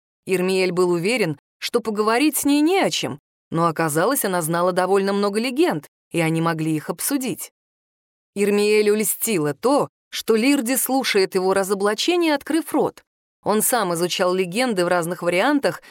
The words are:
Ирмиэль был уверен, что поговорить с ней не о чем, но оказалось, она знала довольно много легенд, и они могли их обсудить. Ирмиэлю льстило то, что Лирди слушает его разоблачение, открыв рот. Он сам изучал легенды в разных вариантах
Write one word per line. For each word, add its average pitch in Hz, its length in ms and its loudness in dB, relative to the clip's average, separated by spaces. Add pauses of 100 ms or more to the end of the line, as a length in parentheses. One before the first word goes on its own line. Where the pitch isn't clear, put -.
(260)
Ирмиэль 185 460 0
был 175 180 2
уверен, 175 480 0 (200)
что - 220 -2
поговорить 226 560 0
с - 80 -4
ней 285 160 4
не 339 200 4
о 220 100 2
чем, 131 280 -6 (320)
но 165 160 0
оказалось, 165 580 0
она 185 180 0
знала 170 300 0
довольно 190 400 2
много 202 280 0
легенд, 254 480 0 (220)
и 170 100 -2
они 165 200 0
могли 160 360 -2
их - 140 -6
обсудить. - 600 -4 (840)
Ирмиэлю 208 600 2
льстило 185 600 -2
то, 240 340 0 (220)
что - 260 0
Лирди 262 400 2
слушает 220 580 0
его 190 200 2
разоблачение, 208 800 0
открыв 311 380 -4
рот. 226 300 -2 (400)
Он 208 200 0
сам 208 320 0
изучал 180 400 0
легенды 185 500 0
в 175 40 0
разных 175 340 -2
вариантах 190 680 0